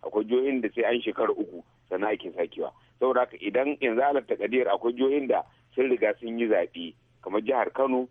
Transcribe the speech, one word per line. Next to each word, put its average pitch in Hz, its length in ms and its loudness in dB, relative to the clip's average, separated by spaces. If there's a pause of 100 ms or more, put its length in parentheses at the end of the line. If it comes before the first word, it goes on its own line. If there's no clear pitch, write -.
akwai 107 200 -2
jihohin 127 380 0
da 107 140 -2
sai 117 100 0
an 120 160 2
shekara 107 320 0
uku 90 300 -6 (260)
sannan 101 240 0
ake - 180 -6
sakewa. 82 400 -4 (280)
Saboda 127 200 2
haka 123 220 -2
idan 127 400 0
yanzu 120 200 2
ala 143 200 2
takadiyar 113 480 0
akwai 107 240 0
jihohin 135 340 0
da 104 140 2 (340)
sun 131 140 2
riga 110 300 2
sun 117 200 -6
yi 117 80 0
zaɓe, 85 460 0 (300)
kamar 98 180 -2
jihar 117 320 0
Kano 127 380 0